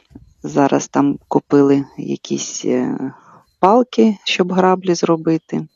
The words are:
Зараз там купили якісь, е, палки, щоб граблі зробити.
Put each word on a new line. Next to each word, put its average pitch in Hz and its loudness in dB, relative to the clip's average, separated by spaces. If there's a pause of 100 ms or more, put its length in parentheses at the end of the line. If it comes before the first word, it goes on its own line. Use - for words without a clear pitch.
(440)
Зараз 143 0
там 143 0
купили 139 2 (120)
якісь, - -8
е, 127 -4 (460)
палки, 220 2
щоб 180 -2
граблі 185 0
зробити. 160 -2